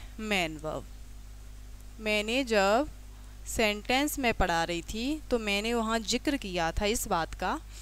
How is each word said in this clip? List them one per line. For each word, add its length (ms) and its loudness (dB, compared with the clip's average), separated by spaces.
main 380 0
verb। 280 -6
मैंने 440 2
जब 460 6
sentence 720 2
में 140 2
पढ़ा 300 4
रही 200 -2
थी 460 -2
तो 100 4
मैंने 340 0
वहाँ 280 2
जिक्र 360 0
किया 340 0
था 140 2
इस 220 2
बात 260 0
का 260 -2